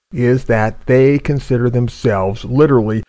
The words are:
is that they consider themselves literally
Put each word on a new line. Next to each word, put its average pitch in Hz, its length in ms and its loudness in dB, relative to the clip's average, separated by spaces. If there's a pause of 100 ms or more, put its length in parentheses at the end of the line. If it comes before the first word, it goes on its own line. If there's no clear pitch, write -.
(120)
is 123 320 0
that 110 420 -2
they 131 320 4
consider 127 500 -2
themselves 110 760 -2
literally 117 640 2